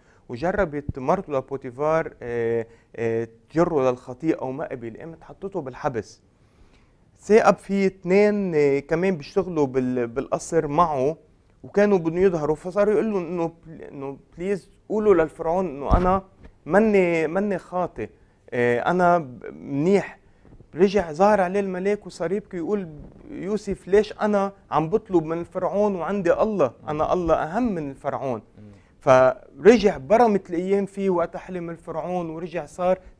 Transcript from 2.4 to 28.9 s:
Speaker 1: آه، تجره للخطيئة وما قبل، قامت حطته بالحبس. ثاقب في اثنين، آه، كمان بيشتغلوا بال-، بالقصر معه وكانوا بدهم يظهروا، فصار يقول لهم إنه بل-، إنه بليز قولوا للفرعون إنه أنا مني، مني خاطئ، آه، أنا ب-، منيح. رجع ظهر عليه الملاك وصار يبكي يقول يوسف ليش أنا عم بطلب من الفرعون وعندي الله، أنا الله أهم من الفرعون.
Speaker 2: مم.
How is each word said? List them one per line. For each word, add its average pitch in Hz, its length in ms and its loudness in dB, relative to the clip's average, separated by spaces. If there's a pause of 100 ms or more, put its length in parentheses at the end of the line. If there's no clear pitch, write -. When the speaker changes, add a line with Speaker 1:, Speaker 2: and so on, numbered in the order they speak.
Speaker 1:
آه، 113 320 -2 (220)
تجره 156 400 2
للخطيئة 127 540 -4
وما 131 200 -8
قبل، 113 320 -12
قامت 160 280 -18
حطته 196 360 -12
بالحبس. 127 640 -8 (1000)
ثاقب 202 360 4
في 196 300 -2
اثنين، 190 680 0
آه، 143 240 4
كمان 165 380 -2
بيشتغلوا 160 500 -2
بال-، 127 400 -2
بالقصر 135 600 -4
معه 151 500 0 (460)
وكانوا 202 360 2
بدهم 165 200 -4
يظهروا، 160 380 2
فصار 190 320 -2
يقول 214 240 0
لهم 180 140 -4
إنه 165 260 -4 (140)
بل-، 160 160 -20
إنه 139 340 -14 (220)
بليز 190 320 -6 (180)
قولوا 214 260 4
للفرعون 165 520 0
إنه 139 300 0
أنا 185 260 2 (440)
مني، 180 600 4
مني 196 320 -2
خاطئ، 165 500 -6 (420)
آه، 120 300 2
أنا 175 380 4
ب-، 127 360 -12
منيح. 139 640 0 (560)
رجع 180 380 2
ظهر 202 280 4
عليه 185 200 0
الملاك 196 460 -4
وصار 170 260 -6
يبكي 202 240 -8
يقول 185 320 -4 (420)
يوسف 190 580 -6
ليش 208 240 4
أنا 202 400 0 (180)
عم 156 180 2
بطلب 180 360 0
من 160 140 -4
الفرعون 185 560 -2
وعندي 175 380 0
الله، 165 400 0 (160)
أنا 151 240 -2
الله 170 220 0
أهم 190 400 -2
من 151 160 -6
الفرعون. 131 520 -6 (160)
Speaker 2:
مم. 104 60 -20 (360)